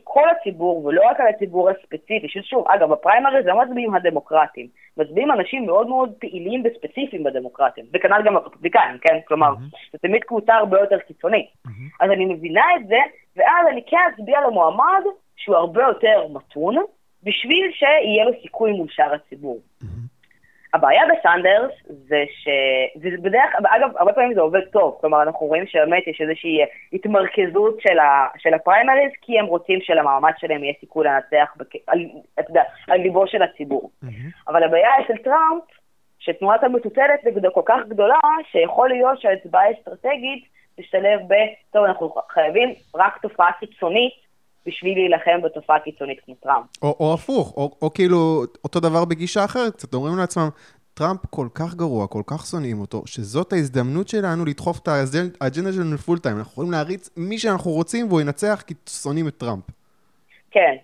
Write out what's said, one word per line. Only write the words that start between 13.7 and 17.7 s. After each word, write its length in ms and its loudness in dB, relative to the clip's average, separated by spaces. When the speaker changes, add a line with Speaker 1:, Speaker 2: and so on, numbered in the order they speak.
Speaker 1:
אני 160 -6
כן 100 0
אצביע 340 0
למועמד 560 2
שהוא 200 -2
הרבה 280 2
יותר 440 2
מתון, 480 -6
בשביל 500 -2